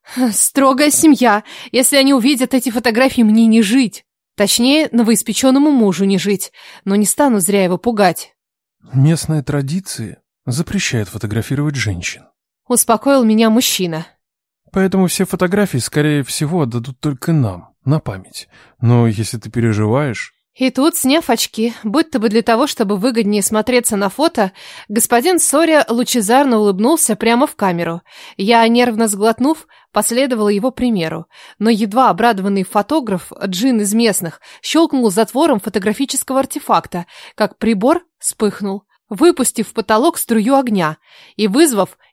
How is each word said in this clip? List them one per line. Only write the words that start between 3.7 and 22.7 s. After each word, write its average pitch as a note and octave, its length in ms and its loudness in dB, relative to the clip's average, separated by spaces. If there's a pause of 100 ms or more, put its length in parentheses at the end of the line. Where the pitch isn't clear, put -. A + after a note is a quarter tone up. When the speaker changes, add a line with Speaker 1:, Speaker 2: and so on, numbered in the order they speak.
Speaker 1:
Точнее, C4 560 2
новоиспечённому B3+ 800 2
мужу G3 340 2
не G3 140 2
жить. F#3+ 320 -4 (340)
Но G3 100 0
не G#3 120 2
стану C4 320 2
зря G3 240 0
его F3 160 0
пугать". G3+ 560 -2 (580)
Speaker 2:
"Местные D3+ 480 2
традиции C#3 800 -6 (260)
запрещают B2+ 640 -4
фотографировать C3 640 -4
женщин", G2 500 -6 (420)
Speaker 1:
успокоил B3 560 2
меня A3 260 4
мужчина. F3+ 560 -2 (640)
Speaker 2:
"Поэтому F#3+ 360 2
все F#3 180 -2
фотографии, F#3 540 -2
скорее D3 440 0
всего, D#3+ 380 -4
отдадут B2 380 -6
только D3+ 340 -4
нам, G#2 360 -2 (160)
на D3 140 2
память. - 480 -12 (320)
Но A#2 280 4
если A2 320 -4
ты A2 100 -16
переживаешь..." A2+ 840 -2 (180)
Speaker 1:
И C4 160 -2
тут, C#4 260 0
сняв C#4+ 360 0
очки, A3+ 420 -2 (100)
будто C4 360 -2
бы A3 100 0
для A3 140 2
того, A#3 240 0
чтобы G#3 300 -4